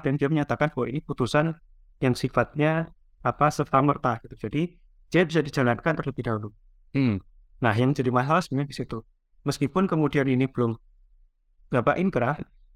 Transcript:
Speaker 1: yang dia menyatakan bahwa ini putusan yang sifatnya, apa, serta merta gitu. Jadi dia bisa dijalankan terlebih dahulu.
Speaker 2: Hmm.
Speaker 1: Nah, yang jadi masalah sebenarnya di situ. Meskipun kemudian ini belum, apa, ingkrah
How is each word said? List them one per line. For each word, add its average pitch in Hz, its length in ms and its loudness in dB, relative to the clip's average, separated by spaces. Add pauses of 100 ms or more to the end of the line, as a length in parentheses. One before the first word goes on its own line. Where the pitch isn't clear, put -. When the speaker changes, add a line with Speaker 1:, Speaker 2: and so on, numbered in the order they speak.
Speaker 1:
yang 135 80 0
dia 143 160 0
menyatakan 147 400 0
bahwa 120 160 -2
ini 147 160 -6
putusan 151 480 0 (480)
yang 127 160 2
sifatnya, 151 720 0 (400)
apa, 143 240 2
serta 135 320 0
merta 131 400 0
gitu. - 240 -12
Jadi 151 320 -4 (280)
dia 175 160 2
bisa 160 160 0
dijalankan 139 600 0
terlebih 127 240 -6
dahulu. 107 280 -4 (400)
Speaker 2:
Hmm. 123 280 2 (440)
Speaker 1:
Nah, 113 100 4
yang 127 220 2
jadi 123 160 0
masalah 139 320 2
sebenarnya 143 260 -4
di - 80 -16
situ. 123 220 -8 (480)
Meskipun 143 400 0
kemudian 147 400 0
ini 131 240 2
belum, 117 240 -2 (960)
apa, 127 240 2
ingkrah 147 400 0 (400)